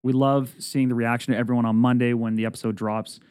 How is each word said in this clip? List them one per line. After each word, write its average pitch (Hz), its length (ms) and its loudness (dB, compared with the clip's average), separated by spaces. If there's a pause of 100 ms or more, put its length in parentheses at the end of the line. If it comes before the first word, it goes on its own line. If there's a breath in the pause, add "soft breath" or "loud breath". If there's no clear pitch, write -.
We 131 100 0
love 135 480 2
seeing 135 300 -2
the 120 60 0
reaction 117 380 0
of 107 60 0
everyone 120 260 0
on 110 100 0
Monday 120 380 4
when 113 220 -2
the 110 100 -2
episode 110 300 -4
drops. 107 440 -6 (120)